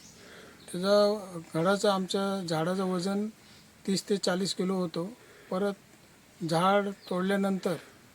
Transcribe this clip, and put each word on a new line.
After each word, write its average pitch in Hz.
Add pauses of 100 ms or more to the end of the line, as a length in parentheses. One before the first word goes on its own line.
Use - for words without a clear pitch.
(720)
त्याचा 196 (140)
घडाचं, 190
आमच्या 196
झाडाचं 170
वजन 196 (600)
तीस 196
ते 202
चाळीस 185
किलो 190
होतो. 180 (380)
परत 196 (760)
झाड 190 (220)
तोडल्यानंतर 190 (400)